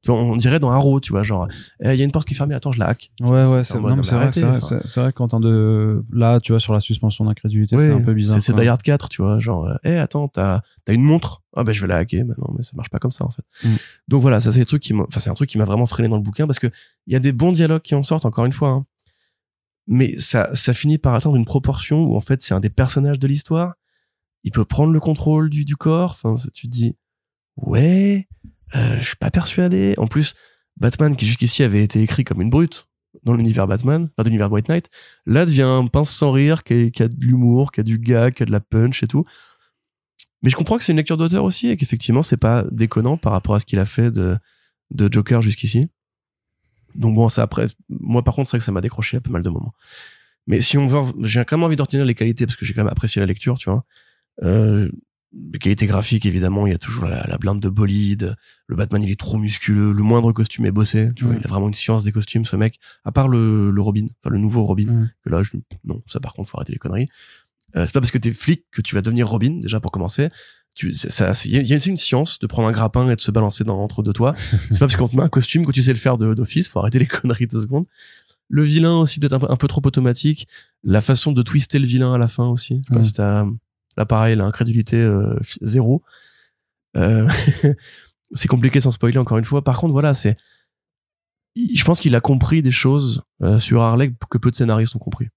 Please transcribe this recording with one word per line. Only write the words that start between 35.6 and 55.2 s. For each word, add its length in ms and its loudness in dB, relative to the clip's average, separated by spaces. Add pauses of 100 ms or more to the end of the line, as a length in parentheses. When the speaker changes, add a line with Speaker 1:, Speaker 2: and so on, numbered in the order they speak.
Speaker 1:
un 260 2
pince 240 2
sans 220 2
rire, 320 2
qui 80 0
a, 160 4
qui 140 -4
a 40 2
de 160 -4
l'humour, 480 4
qui 80 -6
a 40 -2
du 140 -2
gag, 360 2
qui 100 -4
a 20 0
de 60 -4
la 80 0
punch 440 0
et 40 -2
tout. 160 0 (1160)
Mais 80 4
je 80 2
comprends 200 0
que 60 -4
c'est 80 0
une 60 4
lecture 180 0
d'auteur 300 0
aussi, 240 -2
et 80 0
qu'effectivement, 460 0
c'est 120 0
pas 360 2
déconnant 440 0
par 160 -2
rapport 240 0
à 60 2
ce 40 -8
qu'il 140 -2
a 60 2
fait 260 0
de, 260 -2 (540)
de 180 2
Joker 320 2
jusqu'ici. 460 0 (1080)
Donc 200 0
bon, 140 4
ça, 140 0
après, 240 -2 (220)
moi, 340 -2
par 100 0
contre, 160 -4
c'est 80 -2
vrai 20 0
que 60 -4
ça 60 -4
m'a 100 -2
décroché 360 -6
à 40 -4
pas 80 -8
mal 140 -4
de 60 -2
moments. 240 -8 (760)
Mais 140 0
si 180 0
on 80 2
veut, 340 0
j'ai 240 0
quand 120 -2
même 60 0
envie 120 0
de 60 -4
retenir 240 0
les 100 0
qualités, 320 -2
parce 80 -6
que 100 -10
j'ai 80 -6
quand 100 0
même 80 0
apprécié 280 -4
la 80 0
lecture, 320 -2
tu 100 -6
vois. 140 -2 (600)
Euh, 460 2 (600)